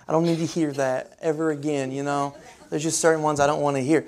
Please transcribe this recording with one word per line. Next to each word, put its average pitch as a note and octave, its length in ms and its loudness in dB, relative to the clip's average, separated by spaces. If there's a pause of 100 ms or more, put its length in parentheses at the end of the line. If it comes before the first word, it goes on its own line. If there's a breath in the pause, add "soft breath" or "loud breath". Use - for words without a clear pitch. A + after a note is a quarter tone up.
I - 40 -4
don't E3 120 2
need E3+ 140 2
to E3 80 -2
hear D3+ 280 -2
that C3 460 -4
ever D#3+ 300 -2
again, C#3+ 420 -2
you C#3 120 -6
know? C#3+ 320 -2 (340 loud breath)
There's D#3 140 -4
just D#3+ 160 -2
certain D#3+ 240 4
ones D3+ 160 0
I C#3+ 80 4
don't D3+ 140 0
wanna C#3+ 180 0
hear. C#3 280 2